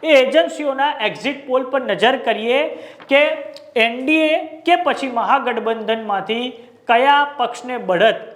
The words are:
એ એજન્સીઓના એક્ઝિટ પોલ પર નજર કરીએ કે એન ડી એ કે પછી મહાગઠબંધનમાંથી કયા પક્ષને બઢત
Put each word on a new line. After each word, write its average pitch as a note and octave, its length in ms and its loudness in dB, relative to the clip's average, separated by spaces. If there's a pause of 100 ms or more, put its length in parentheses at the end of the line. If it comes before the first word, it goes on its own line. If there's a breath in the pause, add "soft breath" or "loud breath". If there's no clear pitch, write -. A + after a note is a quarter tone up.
એ D#4 100 -2
એજન્સીઓના C#4+ 880 2
એક્ઝિટ A3 460 -4
પોલ C4 180 0
પર C4 180 -4
નજર G#3+ 340 2
કરીએ A#3+ 520 -2 (400 loud breath)
કે C#4 140 6 (540)
એન A#3+ 300 0
ડી D#4 60 2
એ D#4 540 0
કે F4 100 4
પછી C#4 340 -2
મહાગઠબંધનમાંથી A3 1400 -2 (380 loud breath)
કયા C#4 360 4 (120)
પક્ષને B3 420 -6
બઢત F#3+ 360 2 (220)